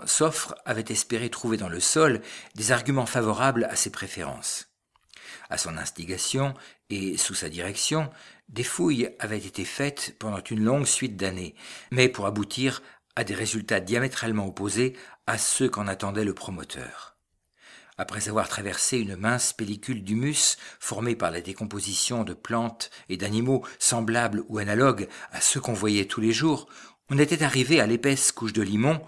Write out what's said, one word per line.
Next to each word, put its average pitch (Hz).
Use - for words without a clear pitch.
Sophr -
avait 110
espéré 117
trouver 113
dans 104
le 85
sol 147
des 110
arguments 123
favorables 117
à 113
ses -
préférences. -
À 78
son 82
instigation 92
et 95
sous -
sa 85
direction, 98
des 120
fouilles 143
avaient 107
été 95
faites -
pendant 104
une 107
longue 131
suite 113
d'années, 92
mais 127
pour 107
aboutir 107
à 117
des 101
résultats 107
diamétralement 110
opposés 104
à 113
ceux -
qu'en 104
attendait 101
le 98
promoteur. -
Après 95
avoir 104
traversé 101
une 98
mince 113
pellicule 107
d'humus 120
formée 117
par 92
la 87
décomposition 98
de 87
plantes 117
et 92
d'animaux 113
semblables 113
ou 107
analogues 104
à -
ceux -
qu'on 120
voyait 101
tous -
les 113
jours, 143
on 139
était 151
arrivé 135
à 107
l'épaisse 123
couche 110
de 110
limon 110